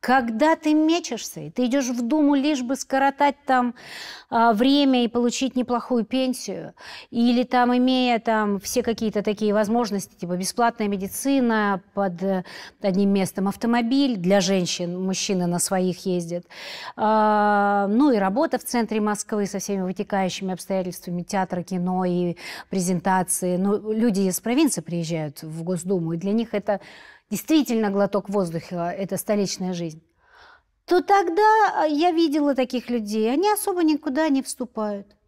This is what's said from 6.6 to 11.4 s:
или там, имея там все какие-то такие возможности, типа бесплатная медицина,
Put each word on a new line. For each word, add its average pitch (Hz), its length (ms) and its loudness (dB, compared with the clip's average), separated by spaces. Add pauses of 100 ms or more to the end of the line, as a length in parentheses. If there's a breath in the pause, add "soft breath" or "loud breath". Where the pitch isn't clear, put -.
или 240 320 2
там, 247 320 2
имея 247 440 2
там 214 420 0
все - 200 -2
какие-то 220 420 -2
такие 208 300 0
возможности, 208 600 0
типа 180 220 -6
бесплатная 226 500 -2
медицина, 208 920 0 (120)